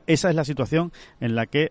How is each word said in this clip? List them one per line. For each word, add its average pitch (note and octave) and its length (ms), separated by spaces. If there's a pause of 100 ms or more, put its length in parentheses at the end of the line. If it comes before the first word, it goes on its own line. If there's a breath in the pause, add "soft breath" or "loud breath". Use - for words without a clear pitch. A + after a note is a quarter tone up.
esa E3 220
es E3 60
la D#3 100
situación D3+ 480 (280 soft breath)
en A#2 140
la A2+ 120
que, D#3 240